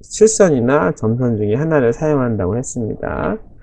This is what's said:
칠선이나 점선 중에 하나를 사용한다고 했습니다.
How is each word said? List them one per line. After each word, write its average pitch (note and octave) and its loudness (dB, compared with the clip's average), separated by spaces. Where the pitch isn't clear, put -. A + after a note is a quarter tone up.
칠선이나 D#3+ 2
점선 A#2+ -2
중에 G#2 0
하나를 C#3+ 2
사용한다고 A#2+ 0
했습니다. B2+ -6